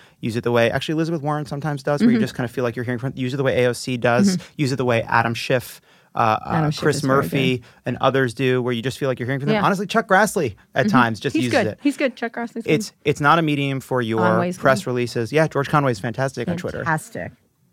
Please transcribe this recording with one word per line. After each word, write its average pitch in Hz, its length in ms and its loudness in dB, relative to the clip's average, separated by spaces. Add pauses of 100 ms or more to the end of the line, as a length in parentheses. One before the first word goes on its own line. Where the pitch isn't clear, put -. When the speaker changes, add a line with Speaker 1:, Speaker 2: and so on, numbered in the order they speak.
(200)
Speaker 1:
use 113 160 -4
it 120 80 -4
the 120 80 0
way, 117 180 4
actually, - 240 -4
Elizabeth 160 280 -2
Warren 151 240 -4
sometimes 143 360 -6
does, 147 200 0
where 233 80 6
you 240 80 4
Speaker 2:
Mm-hmm. 220 60 2
Speaker 1:
just - 100 -6
kind 127 100 -4
of 113 60 -4
feel 127 140 -4
like 117 120 -2
you're 123 80 -4
hearing 123 140 -4
from, 127 180 -6
use 127 160 -4
it 147 60 -6
the 139 60 0
way 127 200 2
A 123 40 4
O 123 40 0
C 127 240 -4
does, 127 400 2
Speaker 2:
Mm-hmm. - 200 -10
Speaker 1:
use 139 160 0
it 139 40 -2
the 131 80 -2
way 117 200 2
Adam 117 280 2
Schiff, - 480 -2 (360)
uh, - 20 -6
uh, 110 220 2 (120)
Speaker 2:
Adam 156 200 2
Schiff - 100 -6
Speaker 1:
Chris 147 140 2
Speaker 2:
is 147 60 -4
very 131 200 2
Speaker 1:
Murphy, 131 360 0
Speaker 2:
good. - 80 -12 (200)
Speaker 1:
and 127 140 -4
others 131 340 2
do, 127 260 0
where 123 140 -2
you 113 80 -4
just 127 160 -6
feel 143 100 -2
like 127 120 -2
you're 120 60 -6
hearing 135 140 -4
from 139 60 -6
them. 214 80 2
Speaker 2:
Yeah. 208 100 0
Speaker 1:
Honestly, 190 220 0
Chuck 220 220 0
Grassley 190 480 2 (180)
at 127 120 2
Speaker 2:
Mm-hmm. 107 120 2
Speaker 1:
times 117 220 2
just 139 160 -4
Speaker 2:
He's 127 100 2
Speaker 1:
uses 262 120 2
Speaker 2:
good. 202 100 2
Speaker 1:
it. 104 140 -8
Speaker 2:
He's 285 140 0
good. 277 200 -2
Chuck 233 180 -8
Grassley's 233 300 -8
good. 156 80 2
Speaker 1:
It's, 196 200 0 (120)
it's 143 160 0
not 151 180 6
a 170 40 2
medium 139 380 -2
for 127 220 -2
your 110 180 -2
Speaker 2:
Conway's 180 380 2
Speaker 1:
press 135 220 4
Speaker 2:
good. - 100 -8
Speaker 1:
releases. 120 420 -2
Yeah, 156 140 4
George 139 220 -2
Conway's 135 320 2
fantastic 123 480 -4
on 175 100 -4
Twitter. - 200 -6
Speaker 2:
Fantastic. 156 540 -6 (400)